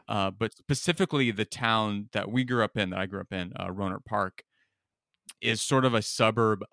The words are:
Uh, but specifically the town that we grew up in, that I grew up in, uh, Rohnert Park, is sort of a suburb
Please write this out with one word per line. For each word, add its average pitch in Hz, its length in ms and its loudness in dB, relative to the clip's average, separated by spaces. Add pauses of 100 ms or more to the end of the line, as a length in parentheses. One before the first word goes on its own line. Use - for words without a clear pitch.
Uh, 98 220 0
but 107 260 -4
specifically 147 760 0
the 104 140 0
town 110 640 -2
that 101 180 -4
we 123 140 0
grew 123 200 2
up 104 140 -2
in, 98 120 0
that 92 100 -4
I 95 60 -2
grew 95 160 -8
up 87 100 -12
in, 92 240 -6
uh, 92 120 -6
Rohnert 95 380 -4
Park, 101 380 -4 (960)
is 113 200 0
sort 131 240 4
of 123 80 4
a 110 80 4
suburb 110 720 2